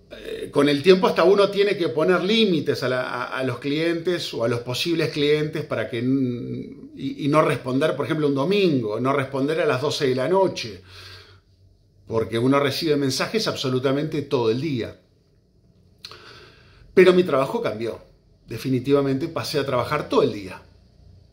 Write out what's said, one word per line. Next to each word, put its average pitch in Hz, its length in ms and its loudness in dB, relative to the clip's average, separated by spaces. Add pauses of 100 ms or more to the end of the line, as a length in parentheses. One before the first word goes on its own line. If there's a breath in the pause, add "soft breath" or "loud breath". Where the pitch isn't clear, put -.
(100)
Eh, - 420 -12
con 143 160 4
el 143 140 0
tiempo 185 240 6
hasta - 180 4
uno 196 240 6
tiene 196 280 2
que 170 120 -2
poner 165 340 2
límites 180 600 2
a 127 80 -2
la, 90 120 -2
a, 120 360 -6
a 131 60 -4
los 123 160 -4
clientes 160 760 -2
o 113 100 -2
a 117 40 0
los 117 120 -2
posibles 156 500 -2
clientes 151 540 0
para 110 240 -4
que 120 120 -6
n-, 127 960 -4
y, 143 280 -8
y 143 40 0
no 156 120 6
responder, 139 560 0
por 135 80 -2
ejemplo, 151 220 0
un 139 80 2
domingo, 139 640 2
no 135 140 0
responder 139 460 0
a 165 40 2
las 127 160 0
doce 143 280 0
de 127 60 2
la 131 140 0
noche, 170 540 0 (1200 loud breath)
porque 113 320 -2
uno 135 220 4
recibe 143 360 0
mensajes 165 520 -2
absolutamente 139 720 -2
todo 120 300 0
el 123 100 0
día. 123 400 -6 (1900 loud breath)
Pero 180 220 6
mi 180 100 4
trabajo 139 380 -2
cambió. 107 400 -6 (440)
Definitivamente 135 800 0
pasé 139 300 -4
a 131 80 -2
trabajar 131 440 -2
todo 359 120 4
el 123 100 0
día. 98 300 -12 (720)